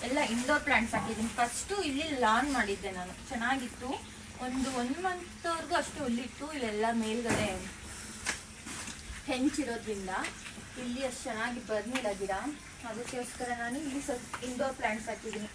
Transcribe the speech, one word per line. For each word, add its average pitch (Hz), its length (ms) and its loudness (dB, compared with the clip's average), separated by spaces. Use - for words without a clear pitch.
ಎಲ್ಲ 269 160 4
ಇಂಡೋರ್ 262 440 4
ಪ್ಲಾಂಟ್ಸ್ 233 320 4
ಹಾಕಿದ್ದೀನಿ. 220 320 2
ಫಸ್ಟು 240 540 2
ಇಲ್ಲಿ 294 380 0
ಲಾನ್ 247 340 6
ಮಾಡಿದ್ದೆ 202 380 2
ನಾನು, 180 380 -6
ಚೆನ್ನಾಗಿತ್ತು. 247 580 0
ಒಂದು 262 380 0
ಒನ್ 277 240 0
ಮಂತ್ವರೆಗೂ 349 720 0
ಅಷ್ಟು 302 280 2
ಹುಲ್ಲಿತ್ತು. 254 500 0
ಇಲ್ಲೆಲ್ಲ 220 380 2
ಮೇಲ್ಗಡೆ 220 960 2
ಹೆಂಚಿರೋದ್ರಿಂದ 233 840 0
ಇಲ್ಲಿ 247 280 -2
ಅಷ್ಟು - 180 -2
ಚೆನ್ನಾಗಿ 233 440 -2
ಬರ್ನಿಲ್ಲ 214 400 0
ಗಿಡ, 196 120 -2
ಅದಕ್ಕೋಸ್ಕರ 247 680 -4
ನಾನು 240 220 -2
ಇಲ್ಲಿ 277 220 -2
ಸ್ವಲ್ಪ 247 420 -4
ಇಂಡೋರ್ 254 320 0
ಪ್ಲಾಂಟ್ಸ್ 220 340 -2
ಹಾಕಿದ್ದೀನಿ. 214 460 -4